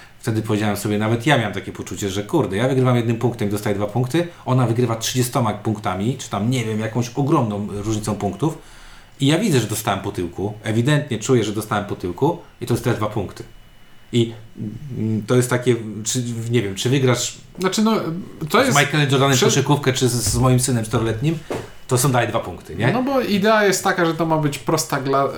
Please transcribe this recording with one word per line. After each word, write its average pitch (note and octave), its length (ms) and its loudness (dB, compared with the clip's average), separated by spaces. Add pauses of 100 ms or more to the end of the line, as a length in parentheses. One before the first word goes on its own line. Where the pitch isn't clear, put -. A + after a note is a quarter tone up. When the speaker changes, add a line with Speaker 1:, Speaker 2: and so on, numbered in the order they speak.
(180)
Speaker 1:
wtedy A2 240 -2
powiedziałem G#2+ 340 0
sobie, G#2 220 -2
nawet A2+ 280 0
ja C#3+ 120 4
miałem G#2+ 140 -2
takie G2 200 -8
poczucie, G2 380 -6
że G2 120 -4
kurde, G#2 340 0
ja A#2+ 120 2
wygrywam B2+ 280 2
jednym A2+ 220 0
punktem, A2 320 0
dostaję G#2 260 -2
dwa G2+ 100 -2
punkty, C#3+ 420 0 (160)
ona B2+ 220 2
wygrywa A2+ 300 0
trzydziestoma A#2+ 580 0
punktami, G#2 640 -2
czy - 120 -12
tam, A2 200 0
nie B2 140 0
wiem, A2 160 -4
jakąś A2+ 340 -2
ogromną A#2 560 0
różnicą G#2 440 -2
punktów. G#2 440 -2 (600)
I C#3 60 2
ja D#3 120 4
widzę, F3+ 220 4
że G#2 60 -2
dostałem G2+ 340 -2
po G2 120 -6
tyłku, F#2+ 400 -4 (100)
ewidentnie A#2 560 0
czuję, A#2+ 260 2
że G#2 80 -4
dostałem G#2 320 -2
po G2 120 -6
tyłku F2+ 420 -2 (220)
i F#2+ 60 -8
to A#2+ 80 2
jest A2 100 -4
te A#2+ 100 2
dwa G#2 120 -2
punkty. - 380 -6 (680)
I, A#2 200 2 (680)
mm, A2 280 0
to B2 100 2
jest B2 140 2
takie, B2 260 2 (280)
czy, B2+ 180 -2 (280)
nie A#2+ 120 4
wiem, G2 120 -4
czy A#2+ 160 -2
wygrasz B2+ 460 2 (220)
Speaker 2:
Znaczy, F#3+ 240 0
no, G#3+ 140 4 (540)
to A3+ 120 4
Speaker 1:
z C#4 40 4
Speaker 2:
jest F3+ 120 4
Speaker 1:
Michaelem C#3+ 320 2
Jordanem C3+ 260 4
Speaker 2:
prze- G3+ 100 4
Speaker 1:
koszykówkę, C#3 460 2
czy B2 160 2
z, A2+ 40 2
z A#2+ 260 0
moim B2+ 220 4
synem B2 240 0
czteroletnim, A2+ 540 0 (500)
to B2+ 100 2
są C3 140 2
dalej A#2 160 2
dwa G#2+ 120 -2
punkty, E2+ 360 -12
nie? A#2 160 2
Speaker 2:
No B3 100 0
bo C4+ 180 0
idea G#3 440 2
jest G3 200 2
taka, F#3 220 2
że E3 80 2
to E3 120 0
ma D#3+ 120 2
być D3+ 200 0
prosta D3+ 420 -2
gla-, C3+ 380 2